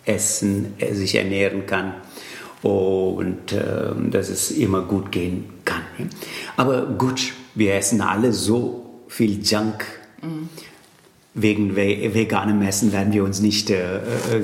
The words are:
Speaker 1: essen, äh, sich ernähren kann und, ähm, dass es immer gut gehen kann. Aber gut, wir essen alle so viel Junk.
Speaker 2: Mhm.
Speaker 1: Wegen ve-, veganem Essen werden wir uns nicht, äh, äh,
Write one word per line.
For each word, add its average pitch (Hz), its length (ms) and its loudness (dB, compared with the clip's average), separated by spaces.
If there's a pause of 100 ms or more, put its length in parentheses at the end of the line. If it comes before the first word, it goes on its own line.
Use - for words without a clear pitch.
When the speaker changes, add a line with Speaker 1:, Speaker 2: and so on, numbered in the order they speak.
Speaker 1:
essen, 101 720 0
äh, - 160 0
sich 98 220 0
ernähren 98 500 2
kann 95 300 -2 (680)
und, 95 920 0
ähm, - 580 -2
dass 95 180 2
es - 220 -2
immer 95 320 2
gut 98 280 -2
gehen 90 340 -4 (200)
kann. - 160 -4 (760)
Aber 127 280 2
gut, 127 480 0 (220)
wir 101 180 4
essen 98 280 2
alle 101 320 2
so 110 520 0 (220)
viel 104 360 2
Junk. 107 400 0 (380)
Speaker 2:
Mhm. 160 280 -8 (840)
Speaker 1:
Wegen 104 400 2
ve-, 101 380 0
veganem 104 480 2
Essen 98 300 2
werden 98 200 2
wir 101 120 4
uns 95 180 -2
nicht, 104 300 2
äh, 92 260 0
äh, 104 40 -4 (420)